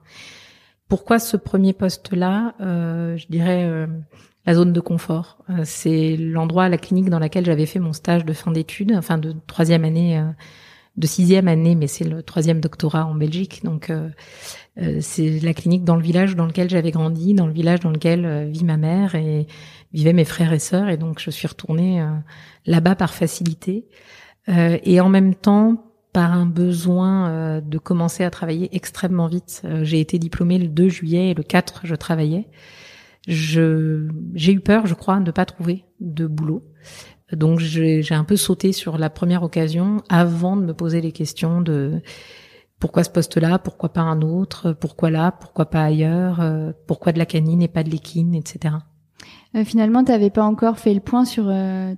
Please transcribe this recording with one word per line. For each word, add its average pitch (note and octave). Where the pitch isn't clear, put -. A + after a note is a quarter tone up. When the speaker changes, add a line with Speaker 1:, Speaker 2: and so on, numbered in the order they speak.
Speaker 1:
Pourquoi A#3
ce A3
premier F#3+
poste-là ? F#3+
Euh, E3+
je D#3+
dirais, F3
euh, D#3+
la E3+
zone F3
de E3+
confort. E3+
Euh, F3+
c'est D#3+
l'endroit, E3
la F3
clinique F#3
dans E3
laquelle E3
j'avais D#3
fait F#3
mon E3
stage E3+
de D#3
fin E3
d'études, E3
enfin E3+
de D#3
troisième E3
année, E3
euh, D#3
de D#3
sixième F#3
année, E3
mais D3+
c'est -
le D#3+
troisième E3
doctorat D#3+
en D#3
Belgique. D#3
Donc, D#3
euh, D#3+
euh, D3+
c'est D#3
la E3
clinique F3
dans E3+
le E3
village F3+
dans E3+
lequel F3+
j'avais E3+
grandi, E3
dans F3+
le D#3
village E3+
dans E3+
lequel, E3+
euh, D3+
vit D#3+
ma D#3
mère F3
et D3+
vivaient D#3
mes E3
frères E3
et D3+
sœurs. G3
Et D#3+
donc, D#3+
je D#3+
suis -
retournée, E3+
euh, D3+
là-bas E3+
par D3
facilité. F3
Euh, E3+
et F3+
en F#3
même F#3+
temps, G#3+
par E3+
un F3
besoin, F3+
euh, D#3+
de D3+
commencer E3+
à F3
travailler E3+
extrêmement F3
vite. -
Euh, D#3+
j'ai D#3+
été D#3+
diplômée E3+
le F3
deux E3+
juillet F3
et -
le D3+
quatre, -
je E3
travaillais. D#3+
Je, D#3
j'ai E3+
eu F#3+
peur, G#3+
je E3+
crois, G3
de E3+
pas F3+
trouver F3
de E3
boulot. D#3
Donc, D#3+
j'ai, D#3+
j'ai D#3
un D#3
peu G3+
sauté F#3+
sur D#3+
la D#3
première F3
occasion E3+
avant F3
de G3
me E3
poser E3
les D#3+
questions E3
de D#3
pourquoi E3+
ce -
poste-là, E3+
pourquoi -
pas E3+
un D#3+
autre, E3+
pourquoi D#3+
là, D#3+
pourquoi -
pas D#3+
ailleurs, E3
euh, D#3
pourquoi E3
de E3
la E3
canine D#3+
et E3+
pas E3
de D#3
l'équine, E3
et D#3
cetera. D#3
Speaker 2:
Euh, A3
finalement, A3
t'avais G#3+
pas G#3+
encore G#3+
fait G#3
le G3+
point B3
sur, A3+
euh, F#3+